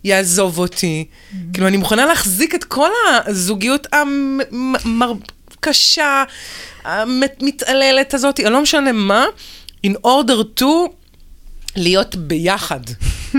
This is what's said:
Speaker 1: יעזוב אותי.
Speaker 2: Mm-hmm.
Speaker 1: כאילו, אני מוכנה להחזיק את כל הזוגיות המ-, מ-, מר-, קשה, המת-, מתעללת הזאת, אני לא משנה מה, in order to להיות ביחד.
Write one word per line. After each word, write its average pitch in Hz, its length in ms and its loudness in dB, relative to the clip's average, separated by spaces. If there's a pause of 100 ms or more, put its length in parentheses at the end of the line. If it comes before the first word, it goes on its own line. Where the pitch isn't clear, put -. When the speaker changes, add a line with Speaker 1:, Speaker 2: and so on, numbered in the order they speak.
Speaker 1:
יעזוב 190 540 2
אותי. 170 460 -2
Speaker 2:
Mm-hmm. - 300 -20 (180)
Speaker 1:
כאילו, 185 160 0
אני 196 80 2
מוכנה 214 300 2
להחזיק 311 480 0
את 339 100 -4
כל 294 260 0 (360)
הזוגיות 202 680 -2
המ-, 294 140 2 (440)
מ-, 262 240 -4 (240)
מר-, 240 140 0 (480)
קשה, 285 640 2 (600)
המת-, 254 580 -2
מתעללת 269 720 2
הזאת, 277 260 0
אני 214 100 2
לא 262 120 4
משנה 285 300 2
מה, 208 320 2 (600)
in 196 40 2 (160)
order 240 560 2
to 262 40 4 (1080)
להיות 190 400 2
ביחד. 165 640 -2 (580)